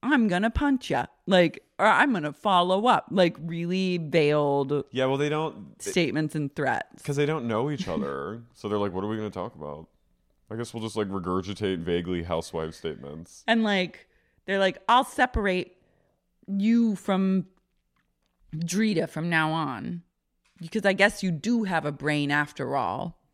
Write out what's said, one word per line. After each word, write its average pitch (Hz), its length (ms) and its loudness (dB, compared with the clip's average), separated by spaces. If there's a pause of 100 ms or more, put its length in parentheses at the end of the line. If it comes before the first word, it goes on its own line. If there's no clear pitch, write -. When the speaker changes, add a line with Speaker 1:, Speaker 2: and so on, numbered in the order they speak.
Speaker 1:
I'm 240 240 4
gonna 196 240 2
punch 277 400 0
ya." 131 160 0 (200)
Like, 180 360 4 (160)
or 190 80 2
"I'm 220 280 6
gonna 151 180 -2
follow 190 540 2
up." 240 240 4
Like, 175 300 4
really 175 580 -2
veiled 147 920 2
Speaker 2:
Yeah, 127 160 0
well, 135 120 2
they 147 100 0
don't, 147 500 -6
they - 120 -10
Speaker 1:
statements 156 440 0
and 147 220 -4
threats. - 460 -4
Speaker 2:
'cause 143 140 -4
they 147 100 2
don't 147 200 -2
know 117 240 0
each 139 160 -6
other. 80 600 -6
Speaker 1:
<laughs> - 60 -20
Speaker 2:
So - 160 -10
they're 104 80 0
like, 101 160 0
"What 92 100 -4
are 104 40 -4
we 110 80 -4
gonna 107 140 -6
talk 95 240 -8
about?" 76 320 -12 (640)
I 110 60 -8
guess 117 160 -8
we'll 113 100 -8
just, 110 140 -6
like, 107 120 -2
regurgitate 95 720 -2
vaguely 87 420 -2
housewife 82 520 -4
statements. 78 720 -12
Speaker 1:
And, 226 160 2
like, 196 460 -2 (380)
they're 196 120 0
like, 190 200 2 (100)
"I'll 247 160 4
separate 202 720 -2 (680)
you 214 500 2
from 190 500 0 (1120)
Drita 170 540 0
from 160 180 -6
now 160 240 2
on, 160 480 -4 (580)
because 196 280 -2
I 190 80 4
guess 202 280 2
you 185 80 0
do 220 340 0
have 170 200 -2
a 147 80 -2
brain 143 380 -2
after 143 460 -2
all." 127 440 -4 (140)